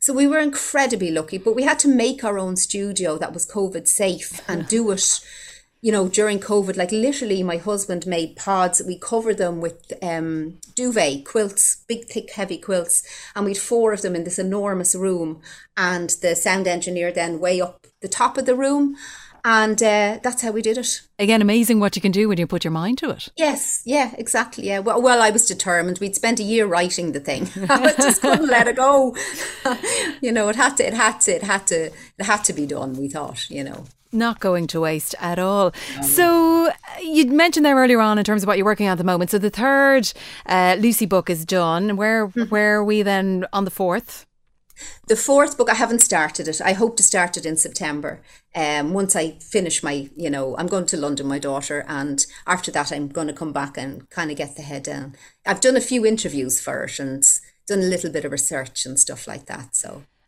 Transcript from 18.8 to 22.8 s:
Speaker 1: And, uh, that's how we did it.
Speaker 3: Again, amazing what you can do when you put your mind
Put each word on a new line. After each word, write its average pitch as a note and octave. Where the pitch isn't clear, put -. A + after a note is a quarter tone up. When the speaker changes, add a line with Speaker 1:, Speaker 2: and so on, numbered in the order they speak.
Speaker 1:
And, A3
uh, G#3+
that's B3
how A#3
we G#3+
did A3
it. -
Speaker 3:
Again, A3
amazing A3
what G3+
you F3
can G3
do G3+
when G3+
you E3+
put F3
your E3
mind F3+